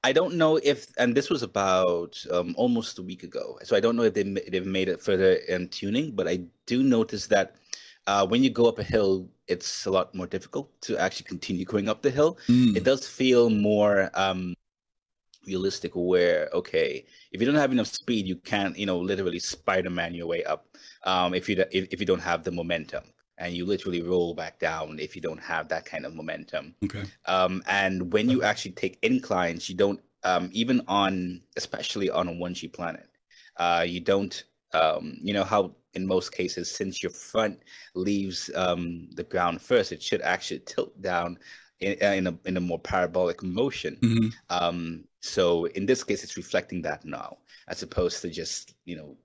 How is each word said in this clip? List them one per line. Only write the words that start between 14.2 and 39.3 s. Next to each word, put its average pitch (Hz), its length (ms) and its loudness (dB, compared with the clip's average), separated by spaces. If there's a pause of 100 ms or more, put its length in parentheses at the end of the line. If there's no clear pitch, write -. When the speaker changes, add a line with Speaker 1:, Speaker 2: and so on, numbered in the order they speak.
Speaker 1:
realistic 95 480 -2
where, 87 580 4
okay, 78 520 -2 (260)
if 95 100 -4
you 120 60 4
don't 143 80 2
have 139 160 4
enough 120 160 2
speed, 110 400 -2
you 92 80 -2
can't, 98 420 -4
you 101 80 -4
know, 92 140 0
literally 90 400 -2
Spider-Man 87 760 -2
your 85 140 -8
way 85 160 -2
up, - 340 -6 (260)
um, 90 300 2
if 92 160 -2
you 98 60 0
d-, 92 160 2
if, 92 180 0
if 90 100 -6
you 101 60 -2
don't 92 160 2
have 85 220 -2
the 90 80 -4
momentum, 85 520 -6 (360)
and 87 140 -8
you 87 120 -4
literally 92 360 -2
roll 87 320 0
back 80 240 -10
down 80 420 -4
if 78 160 -8
you 85 60 -12
don't 80 180 -6
have 80 280 -6
that 80 180 -4
kind 76 220 -10
of 80 80 -12
momentum. 78 580 -10 (100)
Speaker 2:
Okay. 101 200 -6 (240)
Speaker 1:
Um, 92 400 2
and 95 440 0
when 107 200 2
you 131 100 4
actually 104 300 0
take - 320 -4
inclines, 92 680 0
you 92 60 -8
don't, 101 260 2 (220)
um, 90 300 2
even 117 340 2
on, 95 540 0 (140)
especially - 540 -4
on 87 180 0
a 85 60 -8
one 87 220 -6
G - 120 -10
planet, 85 400 -10 (500)
uh, 87 300 2
you 87 120 -4
don't, 98 440 0 (300)
um, 80 480 0
you 101 140 -2
know 98 80 2
how 98 320 0 (180)
in 92 140 -4
most 92 240 0
cases, 90 380 -4
since - 340 -6
your 87 80 -4
front - 480 -2 (340)
leaves, 95 640 -2
um, 87 560 -2
the - 120 -10
ground 87 380 -2